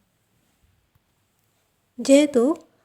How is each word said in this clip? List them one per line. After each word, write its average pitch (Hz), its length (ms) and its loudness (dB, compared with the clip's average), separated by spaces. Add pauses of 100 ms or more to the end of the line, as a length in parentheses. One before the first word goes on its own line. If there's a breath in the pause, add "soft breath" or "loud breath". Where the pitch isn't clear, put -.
(2000)
যেহেতু 269 440 0 (420)